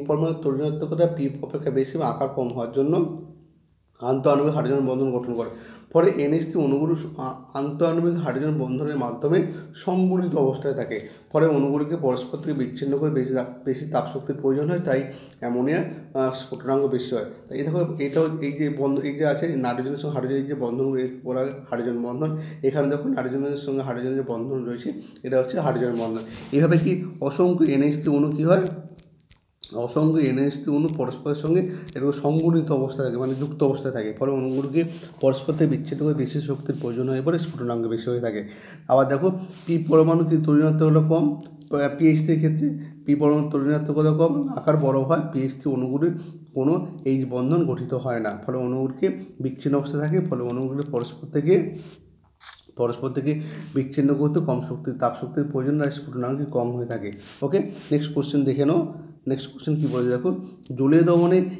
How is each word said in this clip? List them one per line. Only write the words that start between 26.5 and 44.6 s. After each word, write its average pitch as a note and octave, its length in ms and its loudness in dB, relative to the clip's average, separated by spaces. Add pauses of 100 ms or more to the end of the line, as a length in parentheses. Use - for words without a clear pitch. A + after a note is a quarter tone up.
এইভাবে D#3+ 260 6
কি F#3+ 140 2 (280)
অসংখ্য F3 440 2
এনএইচ C#3+ 360 4
থ্রি D#3 160 0
অণু D3 140 4
কী D3+ 140 0
হয়, F#3 200 6 (1120)
অসংখ্য D3+ 420 2
এনএইচ C3+ 440 2
থ্রি - 140 -4
অণু D#3+ 200 2
পরস্পরের C3 380 -4
সঙ্গে E3 280 2 (320)
এরকম C#3 180 0
সংগুণিত D#3+ 600 2
অবস্থায় C3 340 0
থাকে, A#2+ 120 -2
মানে C3 160 -2
যুক্ত C3+ 280 -4
অবস্থায় C3+ 320 2
থাকে, G#2+ 240 -4
ফলে C3+ 120 0
অণুগুলিকে C3+ 520 0 (380)
পরস্পর C3+ 320 2
থেকে D#3 180 4
বিচ্ছিন্ন - 340 -4
করে D3+ 100 2
বেশি C3 260 -2
শক্তির C3+ 400 -4
প্রয়োজন B2 280 -2
হয়ে C3 140 0
পড়ে, E3 160 2
স্ফুটনাঙ্ক A#2+ 480 -4
বেশি A2+ 240 -4
হয়ে A#2+ 100 0
থাকে। A2 200 -2 (480)
আবার C3 200 6
দেখো C#3 200 2 (380)
পি E3+ 80 0 (140)
পরমাণু D#3+ 360 8
কি D#3+ 120 4
তড়িৎ D3+ 240 4
ঋণাত্মকতা D#3 480 6
কম, D#3+ 160 4 (720)
পিএইচ D#3 260 6
থ্রি D#3+ 120 4
ক্ষেত্রে D#3 300 2 (380)
পি C#3+ 100 2
পরমাণু D3 360 4
তড়িৎ C#3 180 0
ঋণাত্মকতা D3+ 440 2
কম, D#3+ 200 4 (160)
আকার - 280 2